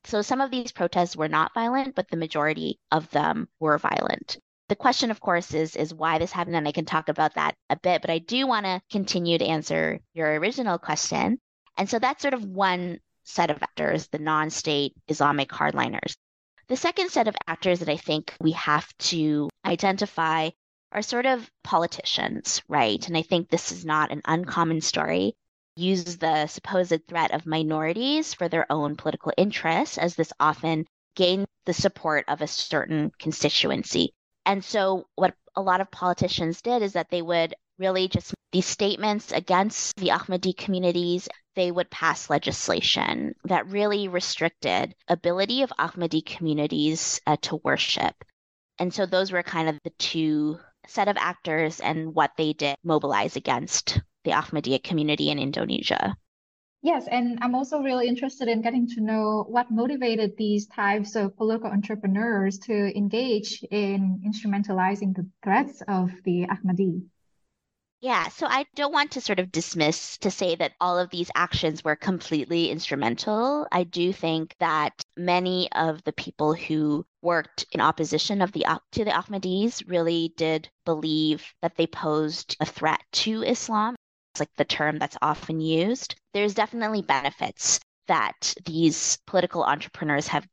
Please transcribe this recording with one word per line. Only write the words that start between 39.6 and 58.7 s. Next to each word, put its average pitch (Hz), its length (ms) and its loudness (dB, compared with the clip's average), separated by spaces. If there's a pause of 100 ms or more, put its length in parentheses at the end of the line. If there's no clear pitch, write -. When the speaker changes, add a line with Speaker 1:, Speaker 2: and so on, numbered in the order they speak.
Speaker 1:
the 185 140 -2
Ahmadi 180 460 0
communities. 175 720 0 (280)
They 180 160 2
would 175 180 -2
pass - 400 -2
legislation - 1040 0 (120)
that 175 200 2
really 202 420 0
restricted 165 840 -2 (140)
ability 190 560 0
of 247 160 -2
Ahmadi 165 440 0
communities, 151 1040 0
uh, 151 160 4
to - 220 -4
worship. - 500 0 (640)
And 180 160 -2
so 196 140 0
those 185 240 0
were 180 100 0
kind 165 260 -2
of 151 160 -2
the - 140 -10
two 156 600 0 (260)
set 196 220 0
of 202 100 2
actors 160 640 0
and 160 340 -2
what 151 240 2
they 156 160 2
did 143 300 -2
mobilize 147 520 2
against - 640 0 (260)
the 127 60 2
Ahmadiyya 143 520 0
community 151 480 0
in 147 80 -2
Indonesia. - 760 -2 (640)
Speaker 2:
Yes, 294 280 2
and 240 320 0
I'm 247 140 0
also 277 240 -2
really 254 280 2
interested 247 400 -2
in 226 140 2
getting 240 280 2